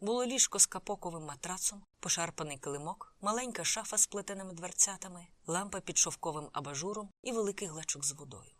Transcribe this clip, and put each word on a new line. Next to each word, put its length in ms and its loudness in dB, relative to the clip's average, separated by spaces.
було 240 2
ліжко 340 4
з 60 12
капоковим 580 -4
матрацом, 600 -4
пошарпаний 580 -2
килимок, 640 -6
маленька 420 0
шафа 340 0
з 100 8
плетеними 460 -6
дверцятами, 760 0
лампа 320 0
під 180 -2
шовковим 560 0
абажуром 560 -6
і 100 -4
великий 360 0
глечик 380 -4
з 60 2
водою. 480 -14